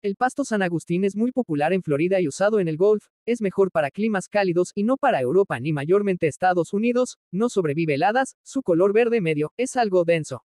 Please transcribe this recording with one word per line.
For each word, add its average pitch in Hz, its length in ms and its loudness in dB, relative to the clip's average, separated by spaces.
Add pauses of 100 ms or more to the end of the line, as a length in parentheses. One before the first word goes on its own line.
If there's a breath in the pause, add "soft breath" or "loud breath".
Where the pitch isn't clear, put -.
El 202 140 -4
pasto 262 280 -2
San 214 180 -2
Agustín 175 420 -2
es 196 120 -2
muy 233 160 0
popular 160 420 0
en 185 80 0
Florida 175 400 0
y 160 60 0
usado 208 320 0
en 175 80 0
el 156 100 -4
golf, 208 280 2 (200)
es 233 160 -2
mejor 196 300 0
para 147 180 0
climas 202 380 -2
cálidos 180 480 0
y 202 80 -2
no 254 140 0
para 214 220 2
Europa 143 400 0
ni 151 140 -4
mayormente 180 540 0
Estados 180 460 0
Unidos, 240 440 -2 (140)
no 220 180 -2
sobrevive 156 460 0
heladas, 220 480 0
su - 180 -6
color 190 320 2
verde 233 260 2
medio, 156 380 -2
es 254 180 -4
algo 196 280 2
denso. 160 480 -2